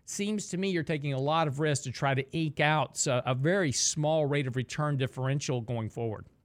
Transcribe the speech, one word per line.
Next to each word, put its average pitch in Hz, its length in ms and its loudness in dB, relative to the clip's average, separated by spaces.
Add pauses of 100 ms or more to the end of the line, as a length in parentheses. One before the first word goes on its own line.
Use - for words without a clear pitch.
Seems 202 460 -4
to 175 80 -4
me 196 120 0
you're 165 120 0
taking 143 320 -2
a 127 40 -2
lot 151 300 2
of 139 120 -4
risk 151 240 2
to 127 80 -6
try 139 200 0
to 135 120 0 (120)
eke 160 240 -2
out, 151 380 2
so, 127 260 2
a 127 100 2
very 156 380 2
small 156 540 2
rate 143 200 0
of 123 80 -4
return 143 440 -2
differential 131 640 0
going 113 260 -4
forward. 107 380 -4 (180)